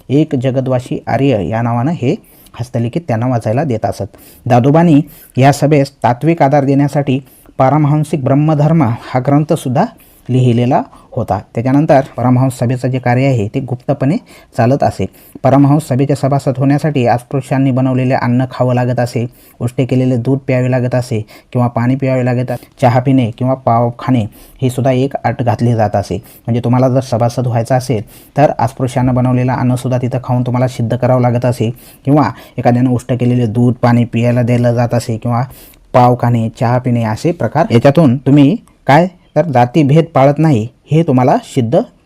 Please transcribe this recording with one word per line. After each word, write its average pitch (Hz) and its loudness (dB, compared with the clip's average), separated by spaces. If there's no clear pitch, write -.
एक 151 0
जगद्वासी 131 -4
आर्य 120 0
या 113 -2
नावानं 120 -2
हे 156 -2
हस्तलिखित 127 -4
त्यांना 117 -2
वाचायला 123 -2
देत 113 -4
असत. - -6
दादोबांनी 143 4
या 135 4
सभेस 139 0
तात्विक 156 0
आधार 135 2
देण्यासाठी 139 0
पारमहंसिक 147 2
ब्रह्मधर्म 151 2
हा 120 -2
ग्रंथसुद्धा 143 0
लिहिलेला 123 2
होता. 104 -4
त्याच्यानंतर 135 2
परमहंस 123 0
सभेचं 127 -2
जे 127 -4
कार्य 123 0
आहे 117 0
ते 139 -6
गुप्तपणे 131 -4
चालत - 0
असे. 98 -2
परमहंस 139 2
सभेचे 139 0
सभासद 139 -2
होण्यासाठी 139 0
अस्पृश्यांनी 131 -2
बनवलेले 127 0
अन्न 120 0
खावं 123 -2
लागत 123 -2
असे, 120 -4
उष्टे 120 -4
केलेले 127 0
दूध 131 -2
प्यावे 127 -2
लागत 123 -2
असे 117 -4
किंवा 123 0
पाणी 120 -2
प्यावे 131 -2
लागत 123 -2
असे, 120 -10
चहा 123 2
पिणे 131 0
किंवा 127 -2
पाव 120 0
खाणे 123 -2
ही 127 0
सुद्धा 131 -2
एक 131 -2
अट 117 -4
घातली 117 0
जात 107 0
असे. 98 -4
म्हणजे - -6
तुम्हाला 123 2
जर 127 0
सभासद 120 -2
व्हायचं 117 -2
असेल 123 -2
तर 143 4
अस्पृश्यांना 127 -2
बनवलेलं 127 0
अन्नसुद्धा 123 -2
तिथं 120 -4
खाऊन 123 -2
तुम्हाला 123 -2
सिद्ध 120 -4
करावं 127 0
लागत 123 0
असे 120 -2
किंवा 139 2
एखाद्यानं 123 2
उष्ट 123 -2
केलेले 123 0
दूध, 120 2
पाणी 120 2
पियायला 120 0
दिलं 120 0
जात 120 -2
असे 113 -4
किंवा 120 -2
पाव 123 4
खाणे, 117 0
चहा 123 0
पिणे 120 -2
असे 107 -2
प्रकार. 139 -2
याच्यातून 143 4
तुम्ही 143 4
काय 160 4
तर 151 2
जातीभेद 139 2
पाळत 139 2
नाही 139 2
हे 160 2
तुम्हाला 135 2
सिद्ध 135 -2